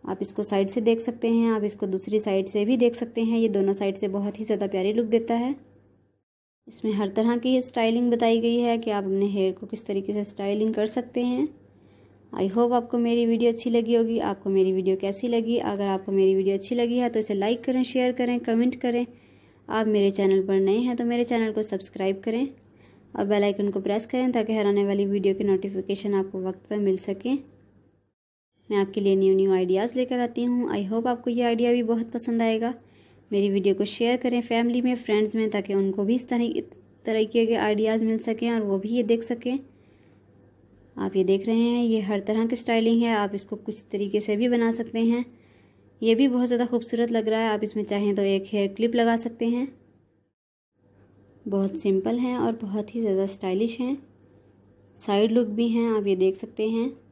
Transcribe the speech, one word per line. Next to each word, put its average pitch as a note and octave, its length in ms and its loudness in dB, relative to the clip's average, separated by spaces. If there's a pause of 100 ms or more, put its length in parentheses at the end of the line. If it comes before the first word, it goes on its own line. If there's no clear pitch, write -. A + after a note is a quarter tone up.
आप F#3+ 180 -6
इसको G3+ 220 -6
साइड G3 260 0
से A3+ 120 -2
देख A3+ 200 2
सकते A#3 280 -4
हैं, A3+ 220 2
आप G#3+ 120 0
इसको G#3 240 -4
दूसरी F#3+ 320 -2
साइड G3 280 0
से G#3 180 0
भी B3 120 2
देख A#3 180 4
सकते A#3 280 -4
हैं। A3+ 160 0
ये A3+ 100 2
दोनों G3 240 2
साइड G3 240 -2
से G#3 120 -4
बहुत G3+ 300 -4
ही A3 60 -6
ज़्यादा G3+ 220 -2
प्यारी G3 260 -2
लुक A#3 140 2
देता A3+ 280 0
है। B3 200 -2 (1120)
इसमें - 260 -6
हर G3+ 180 -2
तरह A3+ 260 2
की B3+ 240 2
स्टाइलिंग A#3+ 500 0
बताई A#3 300 4
गई A#3 160 2
है A#3+ 200 2
कि A#3 140 -4
आप G3+ 120 -2
अपने G3 240 0
हेयर F#3+ 260 0
को G3+ 140 -12
किस A3 180 -12
तरीके G3 280 -4
से G#3 120 -2
स्टाइलिंग G#3 480 -2
कर G#3+ 160 0
सकते A#3+ 340 -4
हैं। B3 240 0 (840)
I F#3+ 160 -2
hope A#3+ 240 2
आपको A#3+ 260 -2
मेरी A#3 260 2
वीडियो A#3 260 4
अच्छी A3+ 180 -4
लगी A#3 260 2
होगी। A3+ 320 2
आपको G3 220 -4
मेरी F#3+ 240 4
वीडियो F#3+ 240 0
कैसी G3 300 -4
लगी? A#3 300 0
अगर G3+ 300 -2
आपको F#3+ 240 -2
मेरी F#3+ 240 4
वीडियो G3 220 2
अच्छी G3 180 -4
लगी A#3+ 220 0
है B3 120 2
तो A#3 100 0
इसे G#3+ 160 -2
लाइक A3 280 0
करें, B3+ 220 0
शेयर B3+ 280 0
करें, B3 280 0
कमेंट A#3+ 360 2
करें। A#3+ 280 -2 (640)
आप A3 200 0
मेरे G3+ 240 4
चैनल F#3+ 320 2
पर G3 160 2
नए G3 180 4
हैं B3 200 0
तो A#3+ 80 -2
मेरे A#3+ 180 0
चैनल A#3 280 0
को G#3+ 120 -2
सब्सक्राइब G3 560 -4
करें A#3 280 -2 (680)
और G#3 100 -2
बेल G3+ 180 2
आइकन G3+ 280 0
को G3 100 -4
प्रेस G3+ 240 -2
करें B3+ 260 0
ताकि A3+ 220 0
हर G#3+ 120 0
आने G3+ 200 2
वाली G3+ 200 0
वीडियो G3 300 0
की G3 80 -6
नोटिफिकेशन G3 680 -2
आपको G3 280 -2
वक्त F#3 280 -8
पर G#3 100 -4
मिल F#3+ 200 2
सके। G3 340 -4
मैं - 1400 -10
आपके G3 240 0
लिए G3 140 4
न्यू F#3+ 200 4
न्यू F#3+ 180 4
आइडियाज़ F#3+ 440 0
लेकर B3+ 220 -2
आती A#3+ 240 -2
हूँ। B3 280 0
I G3+ 140 -2
hope A3+ 220 -2
आपको A#3+ 220 -2
ये A#3+ 140 0
आइडिया A#3 300 2
भी B3 120 2
बहुत A3+ 260 0
पसंद A#3 300 -2
आएगा। A3+ 320 0 (580)
मेरी G3+ 180 2
वीडियो G3 260 2
को G3 120 0
शेयर A#3+ 300 0
करें B3 240 0
फैमिली A#3 400 0
में, B3 140 0
फ्रेंड्स G#3+ 400 0
में, A3 140 0
ताकि G3+ 240 -4
उनको G3 300 0
भी A3 120 2
इस A#3+ 140 -4
तरह, A#3 320 -2 (440)
तरीके A3 400 2
के A3+ 100 0
आइडियाज़ A3 500 2
मिल A3 140 0
सकें A3+ 320 -2
और A3+ 100 0
वो G3 180 -2
भी G#3 100 -6
ये A#3 160 0
देख A3+ 180 0
सकें। B3 360 -6 (1400)
आप F#3+ 200 -6
ये F#3+ 80 2
देख G3 240 2
रहे A3+ 100 2
हैं, A#3+ 260 2
ये A3 180 2
हर G3+ 200 -2
तरह A3 260 0
की A#3+ 100 -2
स्टाइलिंग A#3 460 2
है। A3+ 120 2
आप G3+ 200 -2
इसको G3 220 -8
कुछ - 340 -12
तरीके G3+ 280 -2
से G#3 160 -2
भी A#3+ 140 0
बना A#3 240 2
सकते A3+ 280 -6
हैं। A#3 240 2 (760)
ये A3+ 140 4
भी C4+ 120 4
बहुत B3 200 2
ज़्यादा A#3+ 180 0
खूबसूरत A#3 460 -2
लग A3+ 160 0
रहा A3 120 0
है। A3+ 100 0
आप G#3+ 140 0
इसमें G#3 200 -4
चाहें G3+ 320 0
तो G3+ 60 0
एक G3 260 2
हेयर G3+ 200 0
क्लिप A3+ 280 -2
लगा A#3 220 4
सकते A3+ 300 -6
हैं। A#3+ 200 -2 (1800)
बहुत G3 320 0
सिंपल G3 400 0
हैं B3 200 -2
और A3+ 240 0
बहुत G#3+ 340 -6
ही A#3 60 -2
ज़्यादा G3 260 0
स्टाइलिश G3 520 -2
हैं, B3+ 180 -2 (1040)
साइड G#3 320 2
लुक A#3 180 2
भी A3+ 180 0
हैं। A#3 240 0
आप G#3+ 160 0
ये G3 80 2
देख F#3+ 220 2
सकते A3 320 -6
हैं A3+ 220 -2 (200)